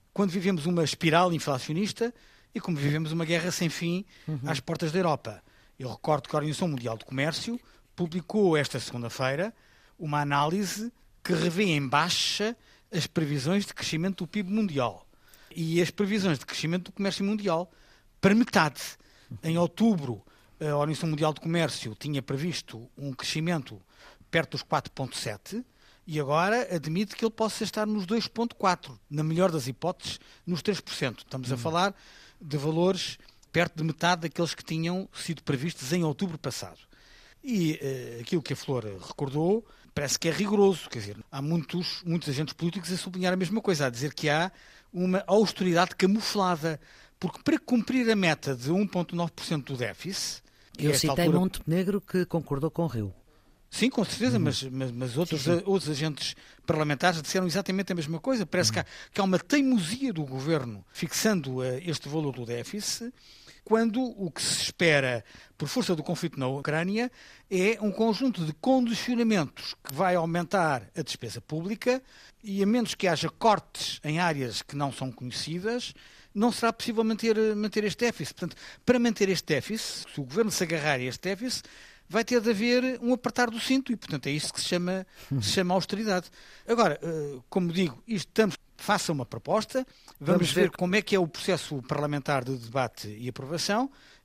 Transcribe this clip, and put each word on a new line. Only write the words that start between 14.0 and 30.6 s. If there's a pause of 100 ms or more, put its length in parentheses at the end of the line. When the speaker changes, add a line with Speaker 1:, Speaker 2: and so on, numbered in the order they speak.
Speaker 1:
do
pib
mundial (480)
e
as
previsões
de
crescimento
do
comércio
mundial (500)
para
metade. (600)
Em
outubro, (380)
a
Organização
Mundial
do
Comércio
tinha
previsto
um
crescimento (500)
perto
dos
quatro
ponto
sete (420)
e
agora
admite
que
ele
possa
estar
nos
dois
ponto
quatro, (120)
na
melhor
das
hipóteses, (280)
nos